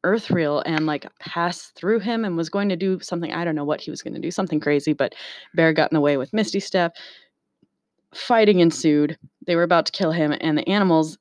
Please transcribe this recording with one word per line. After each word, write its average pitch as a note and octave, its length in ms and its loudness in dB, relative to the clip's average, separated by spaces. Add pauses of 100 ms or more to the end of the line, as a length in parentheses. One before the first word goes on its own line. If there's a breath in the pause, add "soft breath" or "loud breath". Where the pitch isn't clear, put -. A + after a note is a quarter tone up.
Earthreal F3 600 0
and, D#3 200 0
like, D3 200 -4 (140)
pass - 460 -4 (100)
through G#3+ 240 0
him A3+ 240 -2
and F3 120 -2
was E3 120 -2
going G3+ 220 -2
to F3+ 60 0
do F#3 240 -2
something, E3+ 320 -6
I E3+ 120 -4
don't D#3+ 100 -2
know D3 100 -4
what D3 160 -4
he - 100 -12
was - 120 -12
gonna - 160 -10
do, E3+ 120 -6
something E3+ 280 -4
crazy, D3 340 0
but C#3 220 -2 (400 loud breath)
Bear D#3+ 180 4
got D#3 200 2
in - 40 -2
the D3+ 40 4
way C#3+ 160 2
with C3 160 -6
Misty G3+ 280 -2
Step. F3 360 -2 (1160 loud breath)
Fighting G#3+ 460 4
ensued. D3+ 560 4 (300)
They F3 100 0
were E3+ 60 2
about E3+ 240 2
to - 60 -6
kill E3 200 -2
him, D3+ 280 0
and D#3 180 0
the - 100 -2
animals E3+ 520 2